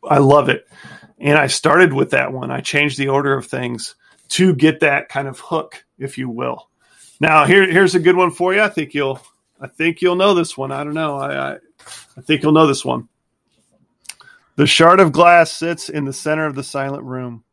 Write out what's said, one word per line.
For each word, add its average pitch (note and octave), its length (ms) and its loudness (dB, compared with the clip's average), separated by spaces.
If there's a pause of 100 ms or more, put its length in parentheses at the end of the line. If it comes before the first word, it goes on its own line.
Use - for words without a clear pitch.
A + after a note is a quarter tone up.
I D3 140 0
love C#3 320 4
it." - 180 -4 (520)
And D3 180 2
I C#3 100 2
started D3+ 460 2
with C3+ 180 -2
that C3+ 220 -2
one. B2+ 180 -10
I C3 80 -6
changed C#3+ 380 -4
the C#3 100 -4
order C#3 300 0
of B2+ 100 -12
things B2 480 -10 (340)
to F#3 240 2
get D#3 280 2
that C#3 260 0
kind C#3 220 -8
of B2 100 -16
hook, - 460 -8 (120)
if C3+ 200 -12
you B2+ 120 -8
will. B2 400 -10 (500)
Now, D#3 260 4
here, F#3+ 220 6
here's F3+ 280 2
a F3 40 4
good F3 160 4
one F3+ 140 2
for F3+ 240 -4
you. G#3 80 0
I G#3 80 0
think D#3+ 240 -8
you'll, C3+ 260 -4 (400)
I C3+ 80 -18
think E3 360 -6
you'll F3+ 140 2
know F#3+ 180 4
this E3+ 200 -4
one. C3+ 160 -10
I C#3 120 -10
don't D3 100 -10
know. D#3 240 -6
I, C#3 360 -8
I, - 40 -16 (580)
I - 60 -20
think D3+ 220 -2
you'll D3+ 80 2
know D#3+ 160 4
this C#3 180 -2
one. B2 240 -6 (1500)
"The - 120 0
shard F3 320 6
of E3+ 120 6
glass E3+ 400 6
sits E3+ 380 -8
in D3 160 -6
the C3+ 80 -8
center D#3 320 -4
of D3 100 -6
the C3 80 -10
silent C#3 400 -8
room B2+ 500 -12